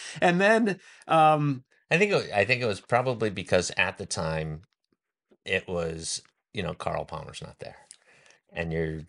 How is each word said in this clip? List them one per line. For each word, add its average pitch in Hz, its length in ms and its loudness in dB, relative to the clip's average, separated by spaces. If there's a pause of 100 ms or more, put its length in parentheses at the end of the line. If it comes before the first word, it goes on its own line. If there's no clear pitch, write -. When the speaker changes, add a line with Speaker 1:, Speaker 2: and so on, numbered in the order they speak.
(200)
Speaker 1:
And 175 200 4
then, 208 380 4 (300)
um, 156 560 4 (260)
Speaker 2:
I 160 80 4
think 202 140 2
it, 123 200 0
I 101 120 4
think 123 180 2
it 120 40 0
was 101 140 -2
probably 120 500 0
because 92 460 0
at 92 220 0
the 95 80 -10
time 80 560 -6 (800)
it 95 220 -2
was, 82 560 -6 (300)
you 98 100 -6
know, 82 120 -6
Carl 78 300 -6
Palmer's 76 380 -12
not - 160 -18
there. - 200 -16 (800)
And 82 160 -4
you're 80 360 -4